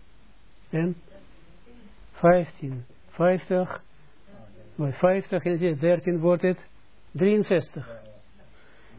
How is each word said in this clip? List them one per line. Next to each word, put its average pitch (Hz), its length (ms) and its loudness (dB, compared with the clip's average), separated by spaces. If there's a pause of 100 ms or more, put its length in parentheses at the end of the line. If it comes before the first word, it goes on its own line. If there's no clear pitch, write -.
(680)
En? 170 260 -2 (1160)
Vijftien, 160 720 0 (220)
vijftig. 185 760 -2 (920)
Met 143 220 -4
vijftig 185 460 2
en 170 360 -2
dertien 175 400 0
wordt 175 220 2
het 185 240 0 (460)
drieënzestig. 185 880 0 (1000)